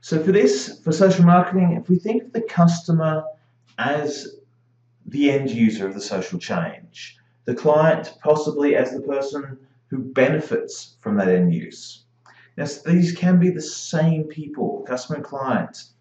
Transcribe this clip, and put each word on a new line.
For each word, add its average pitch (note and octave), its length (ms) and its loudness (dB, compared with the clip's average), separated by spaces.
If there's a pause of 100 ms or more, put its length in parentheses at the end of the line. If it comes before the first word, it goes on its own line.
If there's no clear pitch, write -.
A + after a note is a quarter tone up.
So D#3+ 220 -2
for F#3 80 0
this, - 540 2
for E3 80 0
social E3+ 320 6
marketing, F3+ 480 6
if - 160 -6
we F3+ 100 4
think A3+ 240 -2
of - 100 -20
the A3+ 100 -4
customer E3 840 0 (540)
as - 580 -4 (680)
the C#3+ 220 2
end C3+ 220 0
user G#2 380 0
of G2 40 -8
the G2+ 80 -12
social F#2 380 -6
change, - 800 -8 (300)
the B2 80 -4
client D3+ 680 2
possibly D3 540 2
as - 160 0
the - 80 -8
person C#3 580 -8 (300)
who C3 100 -8
benefits - 1000 -2
from G#2 160 -2
that F#2+ 120 2
end F2+ 240 4
use. - 520 -10 (520)
Now, C#3 60 -6
s-, - 200 -8
these F3 280 2
can F3+ 300 2
be F3 100 4
the D#3 100 -4
same D#3+ 600 -2
people, C#3+ 640 -8
customer B2+ 300 -8
and - 80 -10
client. C3 580 -6 (180)